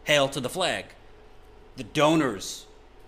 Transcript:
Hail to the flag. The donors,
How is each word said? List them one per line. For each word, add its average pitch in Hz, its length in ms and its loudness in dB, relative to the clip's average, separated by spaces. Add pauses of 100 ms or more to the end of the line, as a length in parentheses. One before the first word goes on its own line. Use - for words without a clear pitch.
Hail 143 240 4
to 139 120 -6
the 123 80 -4
flag. 135 380 -4 (880)
The 127 80 -10
donors, 147 840 0 (420)